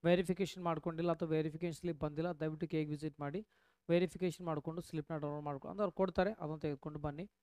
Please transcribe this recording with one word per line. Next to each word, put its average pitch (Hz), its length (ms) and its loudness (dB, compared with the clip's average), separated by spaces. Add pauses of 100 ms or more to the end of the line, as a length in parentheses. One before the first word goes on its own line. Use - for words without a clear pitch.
ವೆರಿಫಿಕೇಷನ್ 180 600 4
ಮಾಡ್ಕೊಂಡಿಲ್ಲ 165 480 2
ಅಥವಾ 160 160 0
ವೆರಿಫಿಕೇಷನ್ 156 520 0
ಸ್ಲಿಪ್ 165 200 -2
ಬಂದಿಲ್ಲ 156 320 0
ದಯವಿಟ್ಟು 156 360 -2
ಕೆ 156 120 2
ಎಗೆ 151 100 0
ವಿಸಿಟ್ 151 300 -4
ಮಾಡಿ 151 260 -4 (440)
ವೆರಿಫಿಕೇಷನ್ 175 560 2
ಮಾಡಿಕೊಂಡು 160 340 -2
ಸ್ಲಿಪ್ನ 160 360 -4
ಡೌನ್ಲೋಡ್ 147 280 -4
ಮಾಡ್ಕೊಂಡು, 143 260 -6
ಅಂದ್ರೆ 190 120 -2
ಅವ್ರು 190 100 2
ಕೊಡ್ತಾರೆ 190 400 4
ಅದನ್ನು 156 260 -4
ತೆಗೆದುಕೊಂಡು 151 400 -4
ಬನ್ನಿ. 147 320 -4 (120)